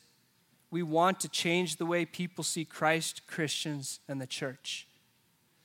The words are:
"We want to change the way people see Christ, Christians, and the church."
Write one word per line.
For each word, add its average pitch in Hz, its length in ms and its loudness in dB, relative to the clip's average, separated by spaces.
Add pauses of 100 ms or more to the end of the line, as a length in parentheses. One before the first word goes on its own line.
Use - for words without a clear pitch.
(720)
"We 175 140 -2
want 170 360 4
to 175 80 -4
change 170 480 0
the 165 100 -2
way 170 180 2
people 170 400 -6
see 160 200 -2
Christ, 160 600 0
Christians, 147 800 -4
and 139 140 -6
the 131 60 -6
church." - 600 -8 (800)